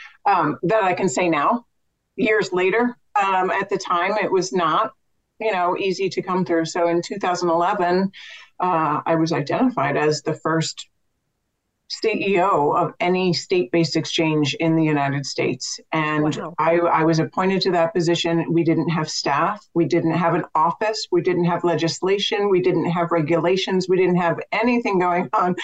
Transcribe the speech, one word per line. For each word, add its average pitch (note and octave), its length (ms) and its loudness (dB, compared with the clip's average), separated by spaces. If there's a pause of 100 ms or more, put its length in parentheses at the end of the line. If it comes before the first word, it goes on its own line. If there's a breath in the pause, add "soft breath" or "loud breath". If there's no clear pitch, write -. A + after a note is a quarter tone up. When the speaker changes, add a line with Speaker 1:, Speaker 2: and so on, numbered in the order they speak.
(260 loud breath)
Speaker 1:
um, E3+ 380 2
that G3+ 200 2
I F3+ 100 0
can F#3+ 140 -2
say F3+ 220 0
now, E3 360 0 (500)
years G#3+ 380 0
later. G3+ 420 2 (260)
Um, F#3+ 280 2
at G3 200 -2
the G3 80 0
time, F#3 440 -2
it F3+ 100 -2
was F3+ 220 0
not, F3+ 400 0 (460)
you A3 120 -2
know, F3+ 260 0
easy F#3+ 300 -2
to F3+ 140 -4
come F#3 240 -2
through. E3 200 0
So E3+ 220 0
in E3+ 140 0
two G#3 160 -8
thousand F3+ 320 -2
eleven, F3+ 600 2 (520 loud breath)
uh, D#3+ 440 0
I E3 100 0
was D#3+ 180 0
identified D3 640 0
as D3+ 240 0
the D#3+ 140 -4
first - 520 -4 (1040)
C - 200 -4
E G3+ 300 0
O F3 320 2
of - 300 0
any F#3 320 0
state-based E3+ 640 0
exchange D#3 560 0
in D#3+ 240 2
the D#3+ 60 4
United C#3+ 420 0
States. - 520 -6 (140)
And D3+ 460 0
Speaker 2:
Wow. D#3+ 200 -8
Speaker 1:
I, E3 200 2
I E3 260 2
was D#3+ 160 2
appointed F#3 440 0
to F#3+ 80 0
that E3 220 2
position. E3 600 0
We E3+ 100 2
didn't D#3+ 260 0
have D#3+ 200 -2
staff. E3 640 -2
We E3+ 120 2
didn't E3 280 0
have E3+ 220 0
an F3+ 100 -2 (100)
office. G3 560 0
We F3 100 2
didn't F3 240 0
have E3+ 200 0
legislation. F#3+ 840 0
We F3+ 120 4
didn't F3 300 0
have E3+ 200 -2
regulations. E3+ 800 0
We F#3 80 4
didn't F3+ 200 4
have E3+ 220 0 (140)
anything A3+ 460 0
going F3+ 340 0
on. F#3 300 2